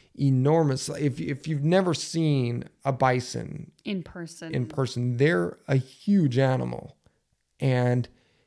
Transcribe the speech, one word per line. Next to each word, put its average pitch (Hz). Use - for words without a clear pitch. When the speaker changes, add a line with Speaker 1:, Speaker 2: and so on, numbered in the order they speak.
Speaker 1:
enormous, 139
if, 143
if 147
you've 147
never 175
seen 139
a 139
bison 127
Speaker 2:
In 190
person. 165
Speaker 1:
in 127
person, 123
they're 165
a 139
huge 139
animal. 127
And 123